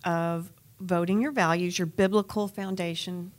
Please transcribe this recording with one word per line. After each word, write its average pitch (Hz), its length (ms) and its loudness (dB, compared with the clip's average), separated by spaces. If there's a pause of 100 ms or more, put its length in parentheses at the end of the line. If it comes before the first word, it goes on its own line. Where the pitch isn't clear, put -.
of 170 460 -2 (300)
voting 185 400 2
your 294 120 0
values, 175 460 2
your 180 80 0
biblical 202 640 2
foundation 180 920 -6